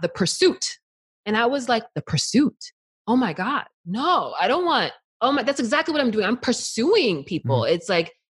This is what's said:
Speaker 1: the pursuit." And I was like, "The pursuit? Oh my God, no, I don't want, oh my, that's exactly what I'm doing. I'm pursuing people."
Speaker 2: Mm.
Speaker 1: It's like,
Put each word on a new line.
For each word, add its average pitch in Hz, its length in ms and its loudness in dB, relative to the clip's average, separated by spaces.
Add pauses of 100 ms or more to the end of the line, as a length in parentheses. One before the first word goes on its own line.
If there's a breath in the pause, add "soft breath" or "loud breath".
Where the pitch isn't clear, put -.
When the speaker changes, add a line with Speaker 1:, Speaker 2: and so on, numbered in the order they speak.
Speaker 1:
the 170 60 0
pursuit." - 680 0 (480)
And 214 100 -2
I 233 100 2
was 254 220 -2
like, 226 160 0 (100)
"The 151 80 -6
pursuit? - 540 0 (500)
Oh 240 100 2
my 226 160 0
God, 220 320 -4 (200)
no, 214 560 -2
I 180 80 2
don't 339 160 0
want, 254 280 0 (280)
oh 254 120 2
my, 277 100 0
that's 277 180 -2
exactly 294 320 0
what 302 80 0
I'm 247 120 2
doing. 208 120 0
I'm 240 140 0
pursuing 247 840 0
people." 127 380 0
Speaker 2:
Mm. 135 100 2
Speaker 1:
It's 170 160 -2
like, 170 240 0 (240)